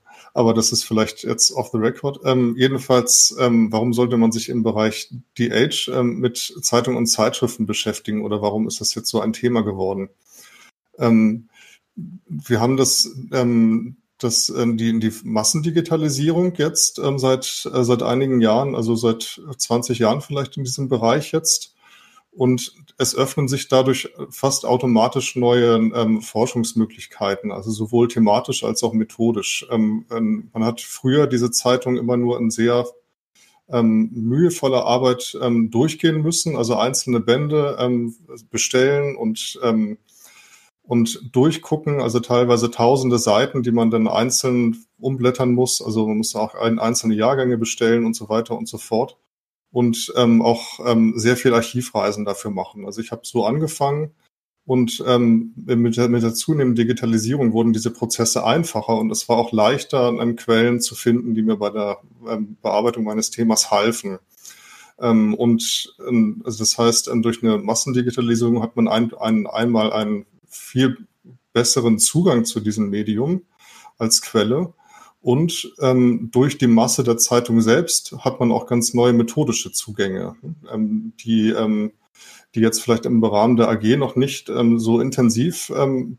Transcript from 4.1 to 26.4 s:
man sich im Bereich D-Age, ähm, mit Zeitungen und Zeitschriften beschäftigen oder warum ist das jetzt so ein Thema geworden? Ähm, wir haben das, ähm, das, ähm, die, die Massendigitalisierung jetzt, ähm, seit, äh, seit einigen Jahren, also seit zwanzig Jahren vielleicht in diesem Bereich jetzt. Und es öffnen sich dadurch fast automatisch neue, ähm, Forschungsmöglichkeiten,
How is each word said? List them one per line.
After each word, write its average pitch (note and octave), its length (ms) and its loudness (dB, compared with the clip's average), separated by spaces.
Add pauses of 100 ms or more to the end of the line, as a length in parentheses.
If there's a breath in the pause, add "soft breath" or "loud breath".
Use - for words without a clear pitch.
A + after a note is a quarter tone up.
man A2+ 140 4
sich A2+ 180 -4
im A#2+ 140 -2
Bereich A2 500 -2 (240)
D-Age, A#2+ 520 0
ähm, B2 280 0
mit - 460 -4
Zeitungen A#2+ 340 0
und A#2 80 -2
Zeitschriften A#2+ 600 0
beschäftigen G#2+ 580 -6
oder G#2 160 -4
warum G#2+ 260 -2
ist - 140 -8
das - 140 -4
jetzt - 160 -8
so A2 100 0
ein A2 120 -2
Thema A#2+ 280 0
geworden? F#2+ 480 -4 (880 soft breath)
Ähm, A2+ 520 2 (460 soft breath)
wir A#2+ 640 -6
haben B2 160 2
das, - 400 0 (160)
ähm, A#2 680 2 (200)
das, - 320 -2
ähm, A#2+ 280 -2
die, A2+ 200 0
die A2 160 0 (100)
Massendigitalisierung D#3+ 1300 0
jetzt, D#3+ 420 0
ähm, C#3 220 -2
seit, C3 520 0
äh, B2+ 120 2
seit A#2+ 180 2
einigen B2+ 400 0
Jahren, A#2+ 320 2
also A#2 220 0
seit A2+ 440 -2 (200)
zwanzig A#2+ 400 -2
Jahren A#2 220 2
vielleicht C#3 360 -8
in C#3+ 60 -6
diesem C3 260 -6
Bereich B2 440 0
jetzt. - 420 -4 (580 soft breath)
Und B2+ 400 0 (240)
es - 160 0
öffnen C3 360 -2
sich C3+ 180 -4
dadurch C3 400 2 (220)
fast - 360 -4
automatisch B2 680 0
neue, A#2+ 400 4
ähm, A2 460 0
Forschungsmöglichkeiten, A2 1300 -4